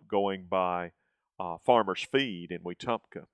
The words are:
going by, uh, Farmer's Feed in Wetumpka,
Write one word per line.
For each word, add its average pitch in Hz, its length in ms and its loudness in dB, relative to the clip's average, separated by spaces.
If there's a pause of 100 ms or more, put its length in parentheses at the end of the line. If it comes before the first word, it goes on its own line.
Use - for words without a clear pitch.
going 98 420 0
by, 90 420 0 (480)
uh, 87 260 -6
Farmer's 107 440 4
Feed 98 420 0
in 87 100 -6
Wetumpka, 87 720 -6